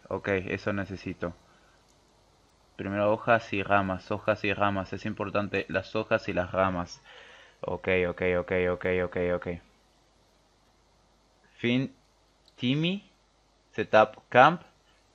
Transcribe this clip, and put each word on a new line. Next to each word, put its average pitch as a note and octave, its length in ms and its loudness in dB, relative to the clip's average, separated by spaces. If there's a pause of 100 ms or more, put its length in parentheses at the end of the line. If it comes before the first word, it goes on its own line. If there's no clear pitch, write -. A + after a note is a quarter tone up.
Ok, F#2+ 180 -6
eso G2 460 -2
necesito. F#2+ 600 -8 (1400)
Primero G2+ 380 0
hojas A2+ 400 0
y G2 100 -2
ramas, F#2+ 480 0
hojas G#2 320 -2
y G2+ 80 0
ramas. G2 400 -2
Es G2+ 140 -8
importante G2+ 640 -4
las - 260 -4
hojas G#2+ 320 -2
y G2 60 -4
las F2+ 180 -2
ramas. F#2 480 -2 (600)
Ok, - 260 -6 (220)
ok, F2 120 -8 (180)
ok, F2 120 -4 (200)
ok, F2+ 140 -4 (200)
ok, F2 120 -6 (180)
ok. F2 120 -6 (2000)
Fin B2+ 400 0 (600)
Timmy. D#3 520 -2 (600)
Setup G#2+ 560 4
camp. D3 360 6 (520)